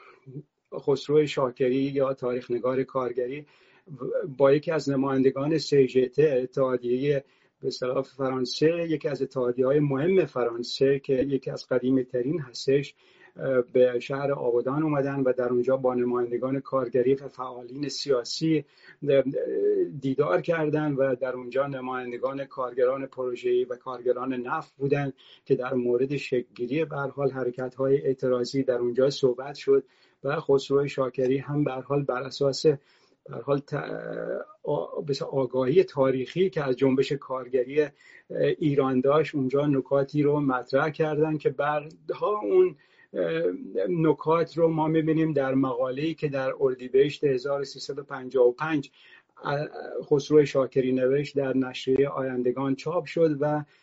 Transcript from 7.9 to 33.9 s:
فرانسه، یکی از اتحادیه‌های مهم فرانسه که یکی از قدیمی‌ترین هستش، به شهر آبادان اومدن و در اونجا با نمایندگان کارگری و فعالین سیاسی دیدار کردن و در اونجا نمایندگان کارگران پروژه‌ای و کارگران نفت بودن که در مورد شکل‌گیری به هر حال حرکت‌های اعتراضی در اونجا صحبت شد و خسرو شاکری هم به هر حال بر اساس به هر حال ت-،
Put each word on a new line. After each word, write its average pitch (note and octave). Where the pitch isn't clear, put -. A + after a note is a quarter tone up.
فرانسه، C3+
یکی D#3
از C3+
اتحادیه‌های C3
مهم D3+
فرانسه B2
که C3+
یکی C3+
از -
قدیمی‌ترین B2+
هستش، C3+
به B2+
شهر C#3
آبادان B2+
اومدن C#3
و B2+
در B2
اونجا B2+
با B2+
نمایندگان B2
کارگری C3
و C#3
فعالین B2+
سیاسی C#3+
دیدار D#3
کردن D3+
و C3+
در B2+
اونجا B2+
نمایندگان B2+
کارگران C3
پروژه‌ای B2
و B2+
کارگران B2
نفت B2+
بودن C#3
که C3+
در B2
مورد B2
شکل‌گیری B2
به D3
هر C#3+
حال C#3
حرکت‌های C3
اعتراضی C3
در B2+
اونجا B2
صحبت C3+
شد C#3
و D3
خسرو C#3
شاکری C3
هم C#3+
به C#3+
هر C3+
حال C#3+
بر B2+
اساس C3+
به D3+
هر -
حال C#3
ت-، -